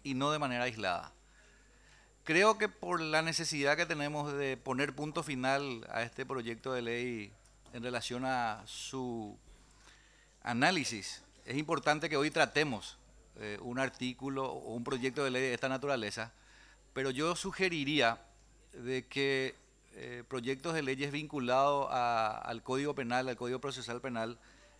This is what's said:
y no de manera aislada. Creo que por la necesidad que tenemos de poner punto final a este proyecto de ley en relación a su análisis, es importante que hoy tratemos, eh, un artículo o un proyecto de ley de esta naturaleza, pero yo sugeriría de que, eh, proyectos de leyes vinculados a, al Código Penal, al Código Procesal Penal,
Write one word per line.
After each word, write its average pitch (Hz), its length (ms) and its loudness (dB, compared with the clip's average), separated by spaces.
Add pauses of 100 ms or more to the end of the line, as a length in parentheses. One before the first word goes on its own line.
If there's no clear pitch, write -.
y 139 120 -2
no 139 160 2
de 151 80 0
manera 127 240 0
aislada. 98 500 -2 (1080)
Creo 202 340 6
que 214 100 2
por 175 320 -2
la 156 220 4
necesidad 151 560 2
que 175 80 4
tenemos 147 480 -2
de 135 240 0
poner 131 380 0
punto 151 260 -2
final 135 720 0
a 113 100 -2
este 120 240 -6
proyecto 123 480 -4
de 123 80 0
ley 117 520 -4 (400)
en 120 100 -8
relación 123 420 -4
a 117 400 -2
su 117 720 -6 (1040)
análisis, 120 800 0 (240)
es 120 120 -4
importante 151 520 2
que 151 80 2
hoy 147 140 4
tratemos, 147 640 2 (380)
eh, 104 260 -8
un 120 160 -6
artículo 131 760 -4
o 113 220 -8
un 120 100 -6
proyecto 131 400 -2
de 135 60 2
ley 127 140 0
de 131 100 2
esta 131 160 -2
naturaleza, 123 640 -2 (600)
pero 135 180 -2
yo 156 240 0
sugeriría 151 880 2 (480)
de 123 340 -4
que, 135 480 0 (380)
eh, 123 340 -10
proyectos 135 460 -2
de 160 80 0
leyes 139 300 0
vinculados 143 800 4
a, 117 460 2
al 117 260 -6
Código 139 320 0
Penal, 131 340 0
al 120 80 -4
Código 123 220 -2
Procesal 123 420 -6
Penal, 117 380 -4 (400)